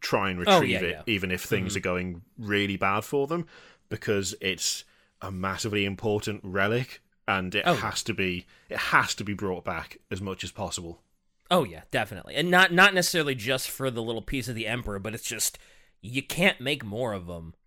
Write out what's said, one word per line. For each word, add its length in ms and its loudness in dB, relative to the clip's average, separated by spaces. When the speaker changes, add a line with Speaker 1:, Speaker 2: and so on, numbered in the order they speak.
Speaker 1:
try 300 2
and 160 -2
Speaker 2:
Oh, 140 8
Speaker 1:
retrieve 100 2
Speaker 2:
yeah, 60 0
Speaker 1:
it, 20 -2
Speaker 2:
yeah. 160 -6
Speaker 1:
even 260 0
if 100 -2
things 300 -2
Speaker 2:
Mm-hmm. 60 -2
Speaker 1:
are 20 -8
going 420 -2
really 400 0
bad 280 0
for 220 0
them, 200 -2
because 520 -2
it's 440 -4
a 100 -8
massively 520 -2
important 600 -2
relic, 560 0
and 280 0
it 120 2
Speaker 2:
Oh, 80 6
Speaker 1:
has 280 -2
Speaker 2:
yeah. 40 -4
Speaker 1:
to 80 -2
be, 320 -2
it 100 -8
has 380 4
to 80 -6
be 80 -4
brought 320 -4
back 340 -8
as 100 -6
much 240 -6
as 80 -10
possible. 500 -8
Speaker 2:
Oh, 140 4
yeah, 260 -10
definitely. 440 -4
And 160 0
not, 220 8
not 220 10
necessarily 400 2
just 360 -2
for 200 -2
the 120 -4
little 200 -4
piece 260 -4
of 60 -4
the 120 -4
Emperor, 320 -4
but 160 -8
it's 100 -10
just, 340 -4
you 200 -4
can't 380 0
make 240 -4
more 300 -2
of 160 -8
'em, 240 -12